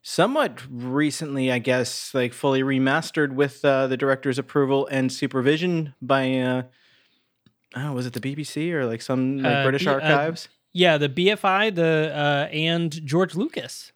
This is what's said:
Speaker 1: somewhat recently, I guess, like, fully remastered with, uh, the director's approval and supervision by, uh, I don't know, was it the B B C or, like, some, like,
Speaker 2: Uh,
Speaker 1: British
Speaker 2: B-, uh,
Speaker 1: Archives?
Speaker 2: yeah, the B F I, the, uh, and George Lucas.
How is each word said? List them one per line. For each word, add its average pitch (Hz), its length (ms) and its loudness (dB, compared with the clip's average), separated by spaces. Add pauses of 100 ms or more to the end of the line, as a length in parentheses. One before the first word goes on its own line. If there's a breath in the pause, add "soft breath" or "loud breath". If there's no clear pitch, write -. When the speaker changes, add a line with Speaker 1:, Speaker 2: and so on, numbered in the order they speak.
Speaker 1:
somewhat 226 540 0 (100)
recently, 135 800 -2
I 123 80 0
guess, 127 540 -2
like, 123 220 -2
fully 135 280 2
remastered 135 720 0
with, 135 320 -2
uh, 135 220 4
the 131 100 -2
director's 135 420 0
approval 139 500 2
and 131 220 0
supervision 151 920 0
by, 131 380 2
uh, 127 220 0 (1120 soft breath)
I - 40 -8
don't 139 80 -6
know, 143 80 -6
was 127 100 -4
it 120 80 -8
the - 80 -8
B 135 140 -6
B 147 100 -8
C 160 300 -4
or, 139 100 0
like, 117 160 -4
some, 131 380 -2
like, 143 120 0
Speaker 2:
Uh, 139 120 2
Speaker 1:
British 135 220 0
Speaker 2:
B-, 160 40 2
uh, 143 60 4
Speaker 1:
Archives? 151 560 0 (240)
Speaker 2:
yeah, 175 240 6
the 143 100 0
B 175 220 2
F 208 160 -2
I, 202 240 2
the, 160 440 2
uh, 147 380 0
and 165 400 0 (140)
George 156 280 0
Lucas. - 600 -8